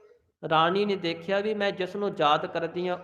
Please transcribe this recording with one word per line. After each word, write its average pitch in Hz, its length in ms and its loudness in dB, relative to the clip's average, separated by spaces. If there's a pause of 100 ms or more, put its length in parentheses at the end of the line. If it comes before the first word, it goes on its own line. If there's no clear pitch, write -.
(480)
ਰਾਣੀ 165 360 4
ਨੇ 196 120 0
ਦੇਖਿਆ 170 440 -2
ਵੀ 214 140 -2
ਮੈਂ 202 160 0
ਜਿਸ 180 260 -4
ਨੂੰ 202 220 -2
ਯਾਦ 156 280 4
ਕਰਦੀ 170 420 -4
ਹਾਂ, 180 160 -2